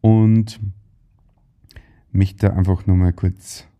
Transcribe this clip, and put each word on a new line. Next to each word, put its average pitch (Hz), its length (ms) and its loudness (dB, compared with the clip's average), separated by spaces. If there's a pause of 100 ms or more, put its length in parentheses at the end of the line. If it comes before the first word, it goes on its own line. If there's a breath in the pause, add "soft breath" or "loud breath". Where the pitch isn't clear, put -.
und 110 580 2 (1500 soft breath)
möchte 98 420 0
einfach 92 320 -2
nochmal 92 280 2
kurz - 520 -8 (140)